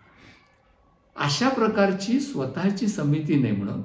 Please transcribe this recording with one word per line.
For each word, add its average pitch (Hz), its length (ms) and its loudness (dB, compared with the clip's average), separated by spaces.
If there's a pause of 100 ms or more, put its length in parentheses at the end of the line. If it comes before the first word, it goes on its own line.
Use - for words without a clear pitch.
(1160)
अशा 147 340 0
प्रकारची 220 680 2
स्वतःची 196 680 -2
समिती 151 480 0
नेमणं, 104 500 0